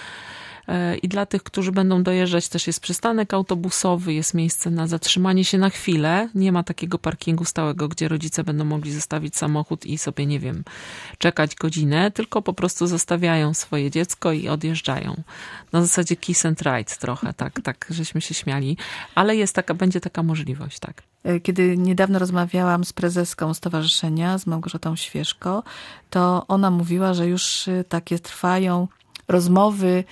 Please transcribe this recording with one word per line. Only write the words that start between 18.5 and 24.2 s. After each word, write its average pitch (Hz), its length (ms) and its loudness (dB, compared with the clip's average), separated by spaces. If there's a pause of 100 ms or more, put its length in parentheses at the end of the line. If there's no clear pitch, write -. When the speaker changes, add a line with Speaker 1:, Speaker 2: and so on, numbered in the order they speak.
Speaker 1:
Ale 208 220 4
jest 202 180 2
taka, 180 200 0
będzie 185 260 2
taka 175 220 -4
możliwość, 151 560 -4
tak. - 240 -14 (220)
Speaker 2:
E, 175 160 0
kiedy 180 360 4
niedawno 185 420 4
rozmawiałam 180 640 2
z - 80 -10
prezeską 175 640 0
stowarzyszenia, 165 840 0